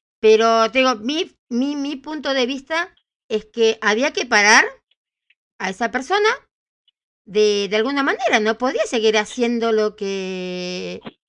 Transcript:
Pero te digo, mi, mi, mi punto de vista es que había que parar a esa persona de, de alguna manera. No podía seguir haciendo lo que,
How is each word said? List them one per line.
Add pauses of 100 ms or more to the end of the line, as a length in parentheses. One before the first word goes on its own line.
(200)
Pero
te
digo,
mi, (180)
mi,
mi
punto
de
vista (360)
es
que
había
que
parar (920)
a
esa
persona (960)
de,
de
alguna
manera.
No
podía
seguir
haciendo
lo
que, (300)